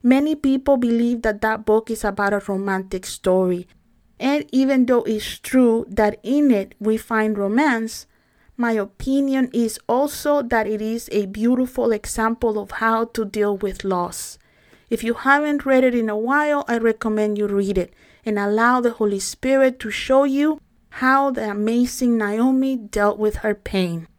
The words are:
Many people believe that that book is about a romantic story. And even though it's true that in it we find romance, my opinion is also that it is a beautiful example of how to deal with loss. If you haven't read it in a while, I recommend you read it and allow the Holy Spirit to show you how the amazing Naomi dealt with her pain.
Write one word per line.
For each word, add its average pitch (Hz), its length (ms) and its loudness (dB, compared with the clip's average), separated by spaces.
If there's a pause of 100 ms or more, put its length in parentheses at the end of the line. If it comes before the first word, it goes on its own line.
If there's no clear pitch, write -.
Many 285 320 2
people 269 420 0
believe 233 460 0
that 214 200 -2
that 220 220 -2
book 220 260 0
is 220 140 -6
about 202 280 0
a 202 140 -2
romantic 190 600 -4
story. 180 600 0 (520)
And 285 320 0
even 262 360 4
though 240 160 2
it's - 360 -6
true 233 500 2
that 208 340 0
in 285 280 2
it 196 280 0
we 220 180 0
find 214 420 -2
romance, 226 680 0 (500)
my 233 160 -2
opinion 269 800 0
is 233 360 -2
also 285 520 0
that 233 280 -2
it 214 120 -4
is 226 300 -6
a 208 160 -2
beautiful 240 640 0
example 220 680 -2
of 196 160 -6
how 226 340 0
to 226 180 -4
deal 208 320 0
with 190 260 -6
loss. 180 560 -4 (500)
If 226 140 -4
you 226 120 -2
haven't 285 520 0
read 262 160 4
it 254 120 2
in 226 140 0
a 208 80 -2
while, 285 520 0
I 233 100 0
recommend 214 580 0
you 208 120 -2
read 202 280 0
it 175 160 -2 (320)
and 214 140 -2
allow 220 420 2
the 240 120 0
Holy 208 260 -2
Spirit 262 640 0
to 220 100 -10
show 262 320 2
you 285 380 0 (400)
how 269 320 4
the 220 180 -4
amazing 233 680 0
Naomi 262 600 2
dealt 208 420 -2
with 214 180 0
her 214 200 -2
pain. 175 500 -4 (120)